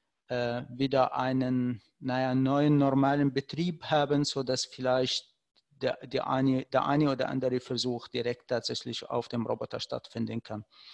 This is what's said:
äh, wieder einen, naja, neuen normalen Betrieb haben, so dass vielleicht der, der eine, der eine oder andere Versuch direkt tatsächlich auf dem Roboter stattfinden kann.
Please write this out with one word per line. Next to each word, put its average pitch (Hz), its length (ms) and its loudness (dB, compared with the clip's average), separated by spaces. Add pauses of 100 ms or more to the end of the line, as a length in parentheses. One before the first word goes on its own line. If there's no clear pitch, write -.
(260)
äh, 123 420 -4
wieder 131 480 2
einen, 127 640 0 (200)
naja, 127 340 0
neuen 143 420 4
normalen 139 560 4
Betrieb 156 520 -4
haben, 147 400 2
so 139 180 -2
dass 127 220 -2
vielleicht 127 640 -2 (540)
der, 127 240 -2
der 123 220 -4
eine, 131 380 2
der - 200 0
eine 143 240 4
oder 127 200 -2
andere 127 280 0
Versuch 123 480 -4
direkt 120 420 -6
tatsächlich 117 600 -4
auf 120 200 -4
dem 117 180 -4
Roboter 117 340 -6
stattfinden 113 600 -6
kann. 107 240 -10 (280)